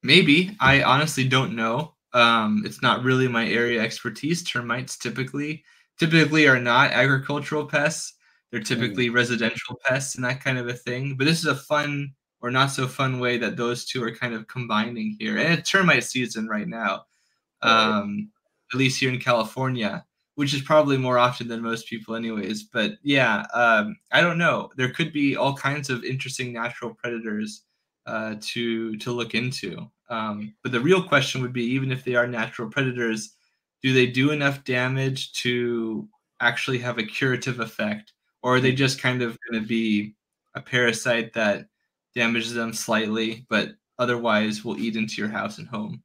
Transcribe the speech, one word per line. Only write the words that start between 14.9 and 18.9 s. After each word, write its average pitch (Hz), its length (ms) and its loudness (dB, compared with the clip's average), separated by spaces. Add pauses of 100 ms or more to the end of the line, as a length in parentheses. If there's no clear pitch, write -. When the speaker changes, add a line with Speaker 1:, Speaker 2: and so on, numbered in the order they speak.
Speaker 1:
here. 107 200 -2
And 160 200 2
it's - 120 -6
termite 165 340 4
season 113 440 -4
right 107 200 -4
now, 113 380 -4 (580)
Speaker 2:
Right. 117 60 4 (280)
Speaker 1:
um, 101 320 -6 (420)
at 127 60 -2
least 131 220 2